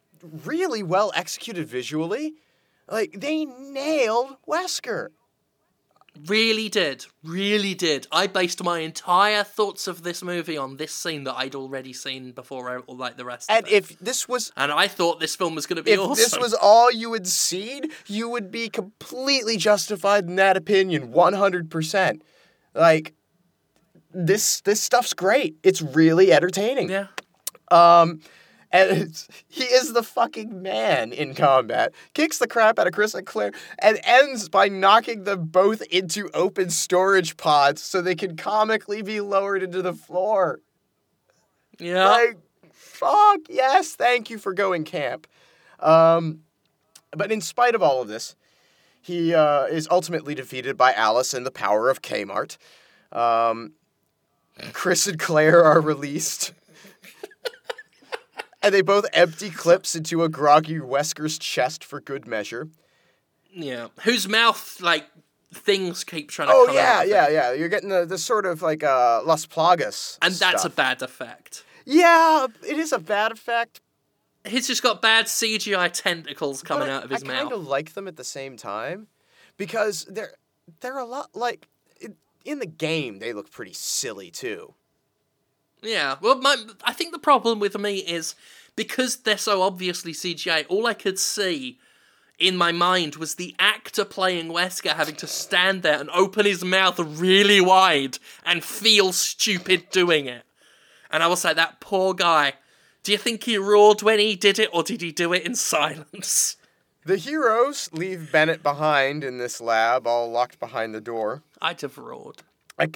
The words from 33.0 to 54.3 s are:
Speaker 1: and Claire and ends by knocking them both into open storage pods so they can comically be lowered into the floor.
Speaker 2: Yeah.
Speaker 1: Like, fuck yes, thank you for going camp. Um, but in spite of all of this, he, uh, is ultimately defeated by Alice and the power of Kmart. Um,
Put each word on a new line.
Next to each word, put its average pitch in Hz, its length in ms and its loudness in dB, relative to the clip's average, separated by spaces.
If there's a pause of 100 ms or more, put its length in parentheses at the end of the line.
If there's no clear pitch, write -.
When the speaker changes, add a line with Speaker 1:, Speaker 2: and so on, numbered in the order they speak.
Speaker 1:
and - 120 -10
Claire 208 260 -6 (260)
and 214 260 4
ends 247 460 4
by 202 180 4
knocking 202 560 2
them 185 220 -4
both 185 380 2
into 185 500 -4
open 185 340 -2
storage 185 680 0
pods 143 440 2
so 185 200 -4
they 180 120 -2
can 170 220 -8
comically 214 640 -2
be 208 220 -6
lowered 196 400 -2
into 180 180 -6
the 175 140 -4
floor. 185 640 -2 (1200)
Speaker 2:
Yeah. 180 320 2
Speaker 1:
Like, 233 260 4 (340)
fuck - 800 2
yes, 269 460 2
thank 240 340 0
you 226 80 -12
for 202 160 -6
going 185 320 -2
camp. 139 420 -8 (540)
Um, 165 600 4 (720)
but 202 200 -4
in 214 80 -2
spite 240 340 0
of 214 80 -2
all 135 200 2
of 107 60 -10
this, - 280 -12 (640)
he, 170 340 -2
uh, 147 300 4
is 156 260 -4
ultimately 160 440 -2
defeated 131 420 -8
by 127 160 6
Alice 113 400 0
and 127 140 -8
the 113 40 -6
power 107 380 0
of 135 140 0
Kmart. 107 560 -6 (540)
Um, 117 600 0 (1000)